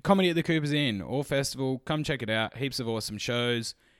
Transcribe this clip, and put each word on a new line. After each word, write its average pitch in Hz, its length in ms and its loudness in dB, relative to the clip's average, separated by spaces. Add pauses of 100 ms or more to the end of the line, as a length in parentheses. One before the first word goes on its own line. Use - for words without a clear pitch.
Comedy 190 260 6
at 165 60 0
the 165 60 2
Coopers 151 300 0
Inn 131 300 2
or 127 200 -4
festival. 135 580 -2
Come 151 220 -2
check 139 200 -2
it 110 80 -4
out. 110 260 -2
Heaps 131 240 -4
of 117 80 -4
awesome 107 300 -4
shows. 120 560 -2 (260)